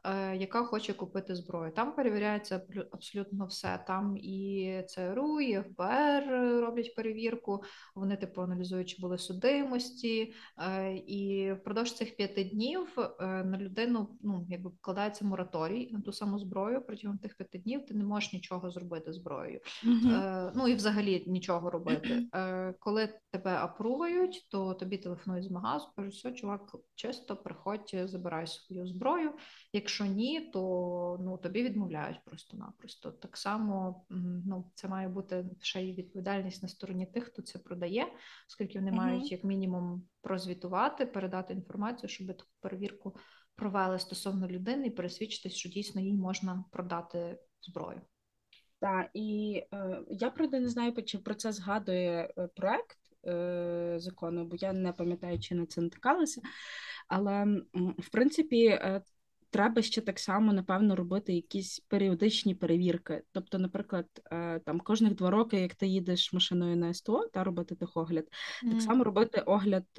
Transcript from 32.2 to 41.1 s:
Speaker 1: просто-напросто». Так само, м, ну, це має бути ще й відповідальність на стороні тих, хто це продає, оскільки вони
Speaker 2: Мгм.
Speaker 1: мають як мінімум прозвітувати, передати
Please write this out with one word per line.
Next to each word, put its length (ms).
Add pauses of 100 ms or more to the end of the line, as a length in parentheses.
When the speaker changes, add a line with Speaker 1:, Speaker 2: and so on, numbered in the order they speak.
Speaker 1:
просто-напросто». 840
Так 260
само, 720
м, 340
ну, 300
це 120
має 220
бути 360 (160)
ще 220
й 100
відповідальність 720
на 60
стороні 360
тих, 180
хто 180
це 180
продає, 480 (400)
оскільки 320
вони 120
Speaker 2:
Мгм. 60
Speaker 1:
мають 340
як 120
мінімум 600 (180)
прозвітувати, 840
передати 480